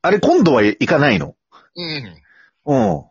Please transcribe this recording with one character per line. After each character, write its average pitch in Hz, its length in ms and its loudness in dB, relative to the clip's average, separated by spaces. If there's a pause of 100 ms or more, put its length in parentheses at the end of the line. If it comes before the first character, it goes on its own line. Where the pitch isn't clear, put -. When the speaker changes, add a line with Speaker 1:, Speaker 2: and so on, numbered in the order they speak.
Speaker 1:
あ 170 60 0
れ、 202 100 2
今 302 240 2
度 160 100 4
は 110 100 4
行 104 240 0
か 165 100 0
な 139 140 2
い 95 80 0
の？ - 160 -10 (400)
Speaker 2:
う 175 80 -16
ん。 135 320 -12 (500)
Speaker 1:
う 147 100 -2
ん。 92 360 -2